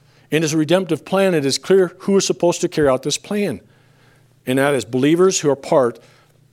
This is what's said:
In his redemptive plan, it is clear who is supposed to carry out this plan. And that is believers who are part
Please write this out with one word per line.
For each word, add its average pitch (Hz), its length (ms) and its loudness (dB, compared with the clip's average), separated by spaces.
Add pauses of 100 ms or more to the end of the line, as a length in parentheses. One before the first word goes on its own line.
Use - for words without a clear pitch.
(300)
In 156 120 0
his 151 120 -2
redemptive 160 500 -2
plan, 190 300 0
it 143 100 0
is 135 140 -2
clear 185 420 2
who 196 160 0
is 180 100 0
supposed 175 340 -2
to 170 80 -2
carry 147 200 0
out 131 140 0
this 147 160 -4
plan. 202 420 -6 (840)
And 131 120 -2
that 143 160 2
is 113 100 -2
believers 156 560 2
who 147 100 0
are 135 60 0
part 131 420 0 (540)